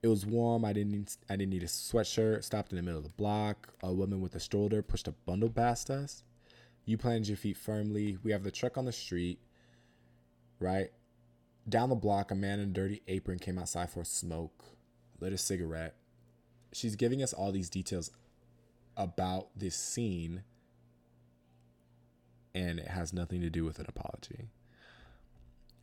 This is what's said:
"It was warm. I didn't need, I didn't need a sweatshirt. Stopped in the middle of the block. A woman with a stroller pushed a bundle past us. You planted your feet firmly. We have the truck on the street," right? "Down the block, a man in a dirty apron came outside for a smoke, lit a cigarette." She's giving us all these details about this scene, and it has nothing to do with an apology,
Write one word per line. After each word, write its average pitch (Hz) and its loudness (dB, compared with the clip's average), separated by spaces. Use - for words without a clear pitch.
"It 113 6
was 101 6
warm. 117 4
I 104 2
didn't 104 2
need, 101 -2
I 98 0
didn't 98 2
need 90 0
a 90 -4
sweatshirt. 110 2
Stopped - -2
in 92 -4
the 87 -2
middle 85 -2
of 76 -6
the 76 -8
block. 104 0
A 92 0
woman 95 2
with 90 -4
a 87 -6
stroller 104 2
pushed - -2
a 85 -6
bundle 98 0
past 117 0
us. 143 -6
You 110 2
planted 113 2
your 104 0
feet 101 -2
firmly. 104 0
We 110 0
have 98 0
the 98 -2
truck - -2
on 131 -2
the 123 -2
street," 87 -2
right? 92 0
"Down 120 4
the 131 4
block, 101 2
a 101 2
man 101 0
in 101 0
a - -2
dirty 98 0
apron 92 -2
came 92 -2
outside 87 -2
for - -8
a 85 -6
smoke, - -6
lit 95 -2
a 95 -2
cigarette." 82 -2
She's 107 -2
giving 120 4
us 131 0
all 98 0
these 95 0
details 92 -4
about 92 -2
this 98 -4
scene, 90 -2
and 87 0
it - -8
has 87 -4
nothing 90 -2
to 85 2
do 82 0
with 78 -4
an - -6
apology, - -10